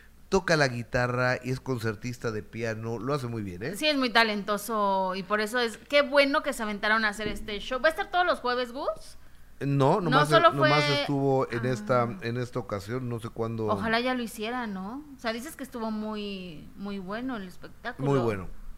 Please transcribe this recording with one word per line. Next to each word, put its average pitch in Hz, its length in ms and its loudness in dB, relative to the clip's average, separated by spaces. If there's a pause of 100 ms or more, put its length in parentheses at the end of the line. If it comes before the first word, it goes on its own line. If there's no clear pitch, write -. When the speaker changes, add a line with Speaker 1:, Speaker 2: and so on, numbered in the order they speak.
(280)
Speaker 1:
Toca 180 280 2
la 143 120 4
guitarra 123 760 0
y 123 80 -6
es 131 80 -2
concertista 120 720 -4
de 104 140 -6
piano, 113 560 -6
lo 135 140 -2
hace 131 120 -4
muy 113 160 -4
bien, 90 220 -8
¿eh? 165 100 -6
Speaker 2:
Sí, 302 140 0
es 294 80 2
muy 254 140 0
talentoso 202 1040 2
y 190 80 -6
por 208 160 0
eso 214 180 -2
es, 226 180 0
qué 285 260 4
bueno 285 420 4
que 285 80 0
se 226 100 -6
aventaron 214 420 2
a 208 40 2
hacer 208 180 -4
este 208 320 -4
show. 254 240 -4
¿Va 311 60 6
a - 20 8
estar 392 220 -2
todos 359 120 4
los 311 140 2
jueves, 247 320 -2
Gus? 330 480 -6 (400)
Speaker 1:
No, 139 380 6
Speaker 2:
No, 202 60 0
Speaker 1:
nomás, 294 260 6
Speaker 2:
solo 330 240 8
Speaker 1:
nomás 302 320 4
Speaker 2:
fue 285 160 2
Speaker 1:
estuvo 139 500 2
en 117 160 -2
Speaker 2:
Ah. 127 60 2
Speaker 1:
esta, 120 500 0
en 117 140 -2
esta 123 240 -4
ocasión, 110 480 -6
no 120 100 -4
sé 113 100 -8
cuándo. 113 380 -4
Speaker 2:
Ojalá 226 320 0
ya 254 160 0
lo 247 80 -4
hiciera, 226 460 -6
¿no? 208 360 -8 (120)
O - 20 -20
sea, 226 140 -4
dices 240 240 -8
que 277 80 -10
estuvo 226 260 -6
muy, 202 840 -8
muy 196 240 -8
bueno 233 360 -6
el 190 120 -8
espectáculo. 170 600 -6
Speaker 1:
Muy 139 120 4
bueno, 101 280 -2 (280)